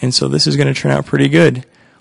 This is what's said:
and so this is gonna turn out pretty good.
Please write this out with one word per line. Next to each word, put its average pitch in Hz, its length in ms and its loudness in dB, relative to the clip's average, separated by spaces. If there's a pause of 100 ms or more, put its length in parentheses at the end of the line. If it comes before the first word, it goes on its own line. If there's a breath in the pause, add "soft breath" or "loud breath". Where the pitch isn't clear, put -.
and 127 140 -2
so 135 120 -2
this 143 200 0
is 143 80 -2
gonna 139 180 0
turn 139 180 -4
out 143 140 -2
pretty 139 220 0
good. 143 380 2 (360 soft breath)